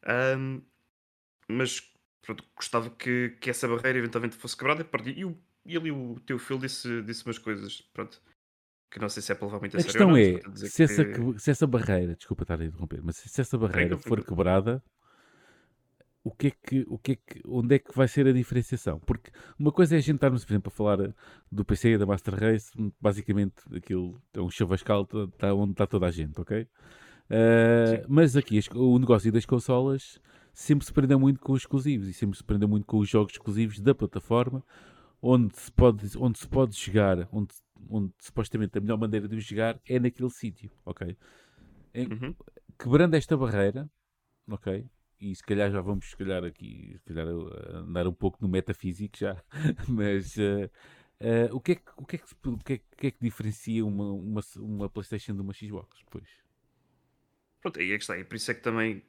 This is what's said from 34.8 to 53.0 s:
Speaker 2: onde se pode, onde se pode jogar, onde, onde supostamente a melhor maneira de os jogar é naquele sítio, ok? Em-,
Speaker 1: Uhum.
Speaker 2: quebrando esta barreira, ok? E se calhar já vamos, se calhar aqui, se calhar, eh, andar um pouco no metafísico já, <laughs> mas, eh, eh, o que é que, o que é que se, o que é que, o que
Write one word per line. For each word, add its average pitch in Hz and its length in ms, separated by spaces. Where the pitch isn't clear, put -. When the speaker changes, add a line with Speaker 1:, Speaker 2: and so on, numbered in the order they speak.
Speaker 2:
onde 123 340
se - 160
pode, 104 460
onde 123 220
se - 80
pode 131 280
jogar, 95 560
onde, 104 220
onde 101 320
supostamente 107 600
a - 20
melhor 107 160
maneira 107 300
de 107 80
os 110 80
jogar 110 440
é 127 120
naquele 123 320
sítio, - 400
ok? 90 300
Em-, 123 180
Speaker 1:
Uhum. 123 220
Speaker 2:
quebrando 151 340
esta 156 240
barreira, 110 500
ok? 101 340
E 101 140
se - 100
calhar 101 280
já 101 100
vamos, 95 280
se - 80
calhar 95 260
aqui, - 560
se - 60
calhar, 80 220
eh, 85 500
andar 85 280
um 90 80
pouco 92 280
no 95 80
metafísico 92 680
já, 98 320
<laughs> 147 400
mas, 101 480
eh, 101 320
eh, 117 320
o 131 80
que - 100
é 170 40
que, - 220
o 139 80
que - 120
é - 20
que - 100
se, - 60
o 120 120
que - 160
é 123 40
que, - 60
o - 40
que 139 100